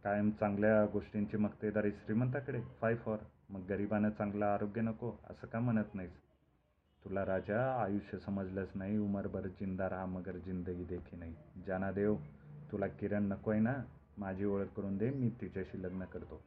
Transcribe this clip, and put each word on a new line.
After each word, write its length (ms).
कायम 280
चांगल्या 540
गोष्टींची 520
मक्तेदारी 540
श्रीमंताकडे? 680
Fie 340
for. 100
मग 120
गरिबानं 480
चांगलं 360
आरोग्य 360
नको 320
असं 180
का 120
म्हणत 360
नाहीस?" 160
"तुला 200
राजा 580
आयुष्य 340
समजलंच 580
नाही. 220
उमरभर 500
जिंदा 420
राहा 160
मगर 320
जिंदगी 480
देखी 320
नाही. 180
जाना 240
देव, 240
तुला 160
किरण 360
नकोय 360
ना? 140
माझी 280
ओळख 220
करून 300
दे, 120
मी 200
तिच्याशी 420
लग्न 220
करतो." 420